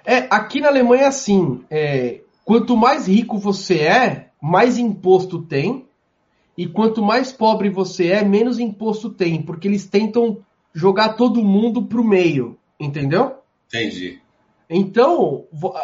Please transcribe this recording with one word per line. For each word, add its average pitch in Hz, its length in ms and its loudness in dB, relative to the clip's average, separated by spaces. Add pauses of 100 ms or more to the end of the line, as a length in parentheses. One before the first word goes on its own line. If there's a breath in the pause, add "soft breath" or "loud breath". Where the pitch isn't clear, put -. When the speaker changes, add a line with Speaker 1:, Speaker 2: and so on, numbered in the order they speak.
Speaker 1:
É, 247 240 0
aqui 214 320 -2
na 294 60 2
Alemanha 262 360 4
é 285 40 4
assim, 185 640 0
é, 139 520 -2 (220)
quanto 233 340 2
mais 233 300 2
rico 220 300 2
você 190 420 -2
é, 175 500 0 (120)
mais 196 360 2
imposto 185 640 0
tem, 180 460 -4 (680)
e 180 100 -6
quanto 220 360 0
mais 240 300 0
pobre 208 360 0
você 185 400 -2
é, 208 140 2
menos 214 360 0
imposto 214 500 -6
tem, 165 320 -4
porque 175 260 -10
eles 202 200 -2
tentam 220 520 0 (340)
jogar 196 420 2
todo 233 280 2
mundo 214 440 2
pro 233 160 -2
meio, 165 540 0 (220)
entendeu? 151 580 -2 (300)
Speaker 2:
Entendi. 92 540 -8 (480)
Speaker 1:
Então, 196 840 0
vo-, 160 220 -8 (100)